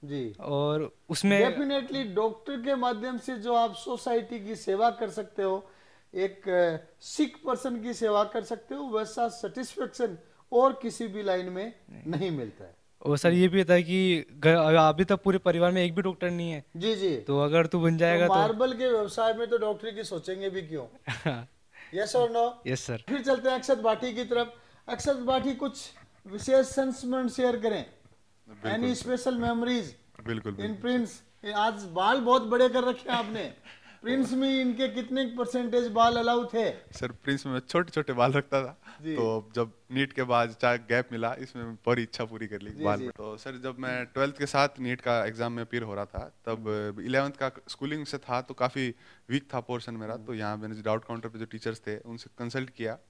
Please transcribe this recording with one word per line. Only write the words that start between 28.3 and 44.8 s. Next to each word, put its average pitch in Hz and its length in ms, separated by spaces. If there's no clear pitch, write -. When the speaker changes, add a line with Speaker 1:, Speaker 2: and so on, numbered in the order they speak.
Speaker 3:
बिल्कुल, 226 400
Speaker 1:
Any 247 140
Speaker 3:
सर। 247 120
Speaker 1:
special 247 280
memories 233 420
Speaker 3:
बिल्कुल, 110 280
Speaker 1:
in 98 40
Speaker 3:
बिल्कुल। 196 240
Speaker 1:
प्रिंस? 240 420
आज 208 280
बाल 190 360
बहुत 247 220
बड़े 247 280
कर 247 140
रखे 247 280
हैं 240 60
आपने। 214 420
Speaker 3:
<laughs> - 40
Speaker 1:
प्रिंस 247 300
में 269 280
इनके 247 260
कितने 254 380
परसेंटेज 240 600
बाल 233 300
अलाउ 240 280
थे? 220 240
Speaker 3:
सर, - 420
प्रिंस 139 340
में 135 80
मैं 127 60
छोटे-छोटे 160 540
बाल 123 180
रखता 135 320
था, 131 140
Speaker 1:
जी। 156 120
Speaker 3:
तो 110 420
जब 117 160
नीट 135 220
के 131 100
बाद 120 380
चाहे 123 160
गैप 117 340
मिला, 117 280
इसमें 120 360
पूरी 120 280
इच्छा 113 220
पूरी 110 220
कर 101 140
ली 104 100
Speaker 1:
जी, 104 120
Speaker 3:
बाल 101 140
Speaker 1:
जी। 127 60
Speaker 3:
में। 120 140
तो 107 200
सर, 135 140
जब 131 160
मैं 123 260
ट्वेल्थ 139 320
के 143 80
साथ 139 240
नीट 123 220